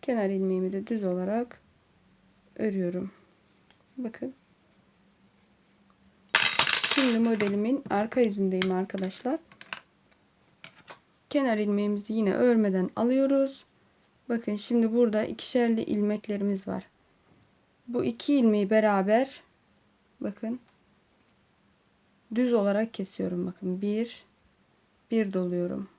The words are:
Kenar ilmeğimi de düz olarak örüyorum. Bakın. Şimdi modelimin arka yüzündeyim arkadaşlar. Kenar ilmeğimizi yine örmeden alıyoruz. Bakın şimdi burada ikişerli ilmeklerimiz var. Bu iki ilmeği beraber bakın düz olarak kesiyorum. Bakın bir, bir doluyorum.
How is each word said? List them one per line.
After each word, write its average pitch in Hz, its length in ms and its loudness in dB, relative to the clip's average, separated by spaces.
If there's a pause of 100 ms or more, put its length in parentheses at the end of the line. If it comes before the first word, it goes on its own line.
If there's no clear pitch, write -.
Kenar 220 280 0
ilmeğimi 190 440 0
de 196 140 -6
düz 220 160 -4
olarak 190 580 -4 (920)
örüyorum. 190 560 -2 (840)
Bakın. 254 360 -8 (2500)
Şimdi 247 240 4
modelimin 220 720 0
arka 220 320 0
yüzündeyim 190 500 0
arkadaşlar. 190 680 -4 (1900)
Kenar 262 280 2
ilmeğimizi 208 560 0
yine 214 200 2
örmeden 214 640 4
alıyoruz. 269 680 2 (640)
Bakın 226 260 -2
şimdi 226 380 2
burada 220 320 2
ikişerli 226 580 0
ilmeklerimiz 208 840 -2
var. 190 200 -8 (1000)
Bu 240 180 -2
iki 247 300 0
ilmeği 208 340 4
beraber 214 720 2 (800)
bakın 220 380 -8 (1800)
düz 240 180 2
olarak 208 400 2
kesiyorum. 185 540 -4
Bakın 185 340 -6
bir, 214 440 -4 (840)
bir 214 220 0
doluyorum. 180 640 -2